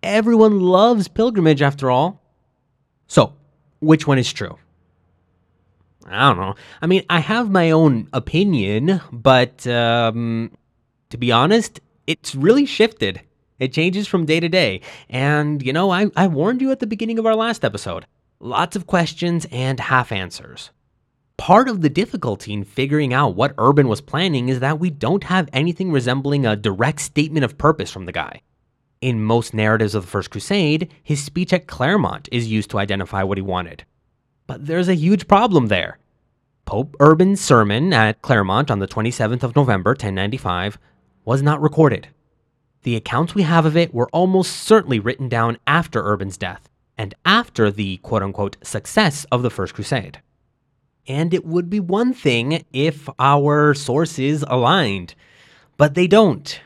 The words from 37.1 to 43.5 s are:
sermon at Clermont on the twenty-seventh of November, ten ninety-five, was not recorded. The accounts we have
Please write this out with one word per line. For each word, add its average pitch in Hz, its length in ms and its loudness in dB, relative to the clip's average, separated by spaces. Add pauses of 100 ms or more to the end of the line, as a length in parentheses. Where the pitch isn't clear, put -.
sermon 120 540 2
at 110 280 2
Clermont 107 500 0
on 101 80 0
the 98 80 -2
twenty-seventh 117 560 -4
of 117 120 -4
November, 117 400 2
ten 101 200 -6
ninety-five, 95 640 -4 (460)
was 131 180 0
not 147 200 2
recorded. 147 480 2 (760)
The 120 120 -2
accounts 135 400 -4
we 202 80 0
have 165 220 2